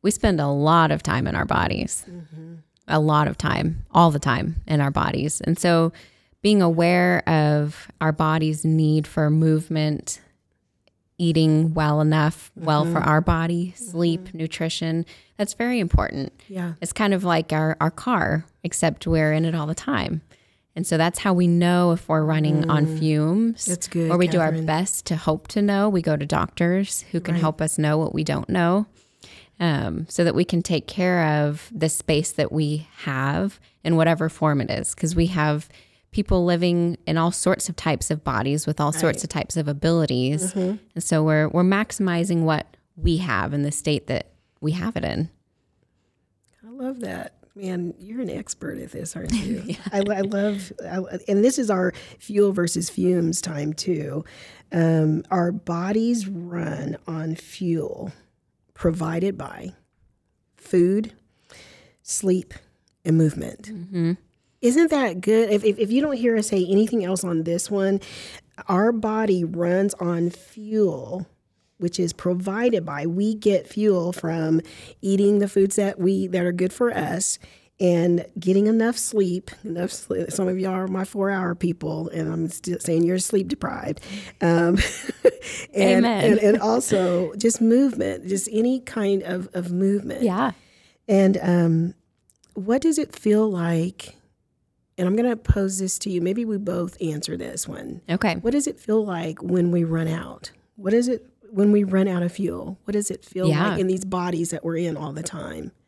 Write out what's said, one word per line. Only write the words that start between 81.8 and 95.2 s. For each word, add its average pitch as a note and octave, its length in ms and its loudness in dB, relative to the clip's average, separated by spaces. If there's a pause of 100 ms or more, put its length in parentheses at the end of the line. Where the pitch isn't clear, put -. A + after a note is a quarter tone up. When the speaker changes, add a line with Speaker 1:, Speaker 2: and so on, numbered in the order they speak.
Speaker 2:
and D#3+ 200 -4
I'm E3 200 -4
still F3 320 -8
saying E3+ 240 2
you're F3+ 160 0
sleep F#3+ 260 0
deprived. - 540 -8 (400)
Um, E3+ 380 4 (440)
<laughs> - 500 -2
and, G3 320 4
Speaker 1:
Amen. A3 280 0
Speaker 2:
and, G#3+ 80 4
and G#3+ 200 6
also F#3 760 0
just A3+ 240 0
movement, A3+ 680 2
just G3 240 -4
any A#3+ 300 0
kind G3+ 420 -2
of, F#3 320 -6
of F3+ 160 -6
movement. G3 540 0
Speaker 1:
Yeah. G3+ 260 0 (560)
Speaker 2:
And, G3 340 6
um, E3+ 540 2 (600)
what A3 280 0
does D#4 160 2
it - 160 -6
feel G#3+ 340 2
like? E3+ 680 -2 (840)
And F3+ 80 0
I'm F#3+ 80 2
gonna A#3 220 0